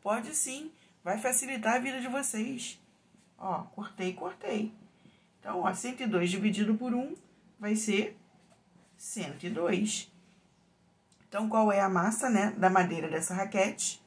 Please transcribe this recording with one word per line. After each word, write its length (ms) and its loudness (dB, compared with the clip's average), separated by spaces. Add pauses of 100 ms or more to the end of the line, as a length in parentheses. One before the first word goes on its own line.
Pode 320 -2
sim. 380 -2 (320)
Vai 140 -2
facilitar 580 2
a 20 2
vida 220 -4
de 80 -6
vocês. 760 -4 (560)
Ó, 240 -4
cortei, 500 -8
cortei. 640 -6 (640)
Então, 220 -6
ó, 120 0
cento 300 -6
e 60 -2
dois 200 2
dividido 460 2
por 180 -2
um 220 -2 (440)
vai 160 0
ser 440 0 (800)
cento 480 -8
e 40 -4
dois. 640 0 (1120)
Então, 220 -4
qual 240 6
é 80 6
a 80 6
massa, 400 2
né, 240 4
da 180 4
madeira 380 2
dessa 260 -2
raquete? 720 -2